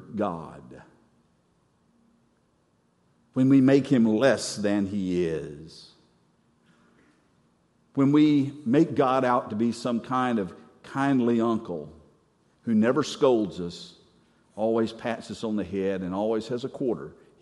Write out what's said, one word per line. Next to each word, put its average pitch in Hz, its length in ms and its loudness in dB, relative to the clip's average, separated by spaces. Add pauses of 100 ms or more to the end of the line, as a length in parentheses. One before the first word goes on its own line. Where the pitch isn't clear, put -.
(140)
God, 85 680 -8 (2500)
when 131 160 2
we 139 120 6
make 135 260 6
him 123 180 4
less 110 520 2
than 101 300 0
he 92 380 -2
is, 76 640 -8 (2000)
when 139 180 2
we 147 400 4 (120)
make 143 300 2
God 131 280 2
out 123 280 0
to 107 60 -6
be 117 160 0
some 117 280 -4
kind 127 380 -2
of 92 160 -6 (280)
kindly 127 580 0
uncle 92 520 -4 (680)
who 120 100 -4
never 120 300 4
scolds 110 580 0
us, - 340 -12 (600)
always 113 380 0
pats - 380 -8
us 104 140 -12
on 107 120 -4
the 98 80 -4
head, 95 380 -4
and 90 120 -6
always 110 340 -2
has 123 160 -6
a 131 40 -8
quarter 87 440 -6 (300)